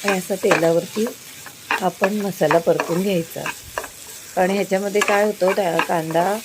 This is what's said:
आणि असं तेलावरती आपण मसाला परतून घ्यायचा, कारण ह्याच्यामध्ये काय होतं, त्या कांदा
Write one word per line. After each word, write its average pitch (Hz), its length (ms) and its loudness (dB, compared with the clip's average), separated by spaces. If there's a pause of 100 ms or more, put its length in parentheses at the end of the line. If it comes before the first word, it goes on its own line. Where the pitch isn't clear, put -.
आणि 196 140 2
असं 190 160 -2
तेलावरती 175 680 2 (680)
आपण 196 440 0
मसाला 175 440 2
परतून 170 440 2
घ्यायचा, 170 400 -2 (920)
कारण 185 140 2
ह्याच्यामध्ये 196 500 0
काय 202 240 4
होतं, 196 280 2
त्या 180 260 2
कांदा 170 680 0